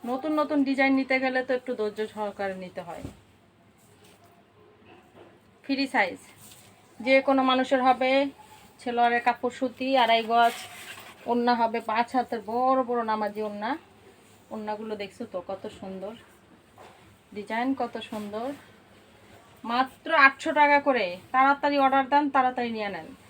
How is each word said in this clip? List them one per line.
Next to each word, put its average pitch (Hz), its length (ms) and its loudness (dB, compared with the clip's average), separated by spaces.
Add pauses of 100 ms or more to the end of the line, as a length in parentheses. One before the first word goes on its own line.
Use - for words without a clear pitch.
নতুন 269 340 -4
নতুন 294 240 2
ডিজাইন 269 300 2
নিতে 262 260 0
গেলে 262 240 -2
তো 254 100 -2
একটু 247 200 -6
ধৈর্য 214 340 -4
সহকারে 202 460 -6
নিতে 185 260 -12
হয়। 170 220 -14 (2500)
ফ্রি 277 240 -2
সাইজ, 214 320 0 (800)
যে 262 200 6
কোনো 269 220 2
মানুষের 262 400 2
হবে। 262 440 4 (520)
ছেলোয়ারের 240 440 2
কাপড় 240 320 0
সুতি, 262 420 -2
আড়াই 226 280 4
গজ, 233 280 4 (760)
ওড়না 240 280 2
হবে 226 260 0
পাঁচ 226 360 -2
হাতের 240 300 -2
বড় 254 360 2
বড় 240 220 -2
নামাজি 214 380 -4
ওড়না। 214 360 -6 (720)
ওড়নাগুলো 214 460 -8
দেখছো 202 360 -10
তো 180 160 -8
কত 196 200 -8 (120)
সুন্দর, 190 340 -12 (1200)
ডিজাইন 226 400 -4
কত 240 260 -6
সুন্দর। 220 520 -8 (1120)
মাত্র 254 500 -2
আটশো 285 380 4
টাকা 285 280 6
করে। 220 380 0 (140)
তাড়াতাড়ি 285 460 2
অর্ডার 269 300 4
দেন, 285 220 2
তাড়াতাড়ি 254 400 0
নিয়ে 214 180 -6
নেন। 165 180 -10 (240)